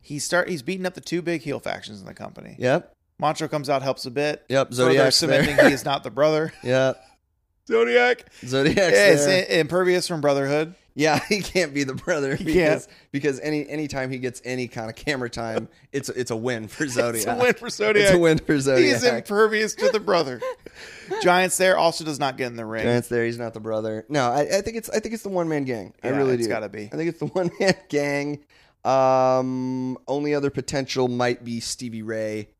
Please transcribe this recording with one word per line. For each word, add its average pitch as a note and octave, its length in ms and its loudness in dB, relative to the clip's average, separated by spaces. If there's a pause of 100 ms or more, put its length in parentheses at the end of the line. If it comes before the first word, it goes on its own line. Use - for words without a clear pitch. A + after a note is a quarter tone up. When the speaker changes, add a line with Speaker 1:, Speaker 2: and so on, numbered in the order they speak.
Speaker 1:
he D3 180 -10
start, F3 320 0
he's D#3 120 -6
beating F#3 220 -6
up F3+ 80 -4
the - 80 -16
two E3+ 220 -4
big E3 180 -4
heel C3 200 -6
factions G2 400 -10
in F#2 60 -18
the - 80 -16
company. - 440 -16
Speaker 2:
Yep. C#3 360 0 (240)
Speaker 1:
Macho D3+ 300 -4
comes D3 220 -4
out, C3+ 100 2
helps C3 240 -4
a C3 60 -10
bit. D3 400 -4
Speaker 2:
Yep, C3 180 2
Speaker 1:
Further B2+ 60 -10
Speaker 2:
Zodiac's C3 420 4
Speaker 1:
cementing C#3 400 2
Speaker 2:
there. - 120 8
Speaker 1:
he C#3+ 60 4
is C3+ 120 -6
not C#3+ 180 -2
the B2 60 -10
brother. D#3 480 2
<laughs> - 40 -20
Speaker 2:
Yep. C3 400 2 (680)
Speaker 1:
Zodiac. A#3+ 560 4 (200)
Speaker 2:
Zodiac's C3+ 320 2
Speaker 1:
Yeah, G3 360 6
it's D3 120 6
Speaker 2:
there. F#3 240 2
Speaker 1:
I-, F#3+ 120 2
Impervious F3+ 480 2
from E3 120 -4
Brotherhood. C#3+ 540 0 (220)
Speaker 2:
Yeah, D3 280 2
<laughs> - 40 -14
he G#3 120 0
can't E3+ 320 -2
be C#3+ 120 -2
the C3 100 -6
brother C#3 400 -2
Speaker 1:
He - 100 -6
Speaker 2:
because, D#3+ 420 2
Speaker 1:
can't. - 120 -20 (140)
Speaker 2:
because C#3+ 260 -2
any, D3+ 300 -4
anytime C#3 420 -6
he C3+ 80 -8
gets B2 260 -8
any B2+ 220 -6
kind A2+ 240 -10
of A2+ 60 -14
camera B2+ 340 -6
time, A2+ 380 -6 (240)
it's, C#3 160 -6
it's B2 240 -6
a A2+ 40 -4
win A2+ 300 -4
for - 180 -6
Speaker 1:
<laughs> - 0 -
It's B2+ 120 -6
a A#2+ 160 0
Speaker 2:
Zodiac. A3+ 280 -2
Speaker 1:
win B3 140 4
for A#3 160 -10
Zodiac. G#3 380 2
Speaker 2:
It's F#3+ 60 8
a F3+ 40 6
win D#3+ 200 4
for - 160 -2
Speaker 1:
He D3 40 2
is C3+ 420 4
Speaker 2:
Zodiac. A#3+ 180 2
Speaker 1:
impervious G#3+ 580 0
to B4 140 2
the A4 100 0
brother. D#3+ 400 0 (400)
<laughs> - 420 -10
Giant's F3+ 340 4
there, F#3 220 4
also D#3+ 260 0
does D3+ 140 -6
not C3+ 180 -4
get B2+ 120 -4
in A#2+ 80 -10
the A2+ 100 -8
ring. A2 160 -6
Speaker 2:
Giant's A#2+ 260 0
there, A#2+ 160 0
he's A#2 140 -6
not A#2 160 -8
the A2+ 60 -12
brother. A2 480 -6
No, C3+ 200 0
I, B2+ 120 0
I F#3 220 0
think A3+ 140 -8
it's, A3+ 140 -10
I - 80 -2
think A3 160 -8
it's A3+ 80 -10
the G3+ 60 -10
one F3+ 200 -2
man D3 160 -2
gang. A#2 380 -8
I - 60 -4
Speaker 1:
Yeah, C3+ 80 -2
Speaker 2:
really C3 180 2
Speaker 1:
it's A#2+ 120 0
Speaker 2:
do. - 20 -2
Speaker 1:
gotta A2 200 -4
be. G#2 180 -10
Speaker 2:
I B2 100 -12
think E3 140 -2
it's D#3+ 100 -10
the D#3 60 -4
<laughs> - 0 -
one F3 240 -2 (100)
man F#3+ 140 4 (140)
gang. C#3+ 560 -4 (400)
Um, C3 1120 2 (100)
only D3 260 -2
other C#3+ 160 0
potential C3+ 580 -2
might B2 360 -2
be A#2 160 -6
Stevie A2+ 420 -10
Ray G#2+ 460 -6 (120)